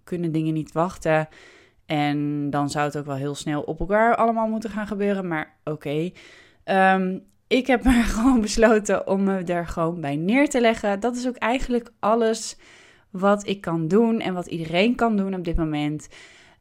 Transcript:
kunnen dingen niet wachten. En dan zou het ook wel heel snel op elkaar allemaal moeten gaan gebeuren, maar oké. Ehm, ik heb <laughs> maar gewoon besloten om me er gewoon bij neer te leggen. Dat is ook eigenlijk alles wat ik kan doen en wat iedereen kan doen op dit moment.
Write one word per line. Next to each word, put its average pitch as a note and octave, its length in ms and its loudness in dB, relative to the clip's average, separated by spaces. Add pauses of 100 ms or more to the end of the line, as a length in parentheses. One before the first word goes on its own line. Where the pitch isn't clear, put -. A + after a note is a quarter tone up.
kunnen F3 280 -6
dingen D#3+ 220 -2
niet D#3 180 -6
wachten. D#3+ 560 -2 (580)
En D3 640 -2
dan C#3+ 200 -2
zou D3 160 -2
het D3 120 -4
ook D3 80 -8
wel C#3+ 100 -6
heel C#3 200 -6
snel D3+ 260 -4
op - 180 -8
elkaar G#3+ 360 2
allemaal A3+ 320 0
moeten A3 220 -6
gaan G#3 180 -8
gebeuren, G3+ 400 -2
maar D#3+ 360 -6
oké. D#3 480 -6 (520)
Ehm, F#3+ 540 2 (360)
ik B3+ 140 2
heb B3 180 2
<laughs> B3+ 40 6
maar A#3+ 140 6
gewoon A3 380 2
besloten G#3+ 680 2
om G3 160 0
me G3 200 0
er E3+ 240 -2
gewoon E3+ 340 -2
bij C#3+ 140 -4
neer A3+ 340 2
te B3+ 120 0
leggen. A3+ 380 0
Dat A#3+ 160 -2
is B3 120 -4
ook B3+ 80 -4
eigenlijk A#3+ 640 -2
alles A3+ 580 0 (520)
wat G3+ 380 0
ik G3 140 -4
kan E3 260 -2
doen A3+ 320 4
en F#3 140 -4
wat F3 140 -6
iedereen E3+ 480 0
kan A3+ 220 0
doen G3 180 -2
op F3+ 80 -6
dit E3 140 2
moment. D3+ 500 -2 (540)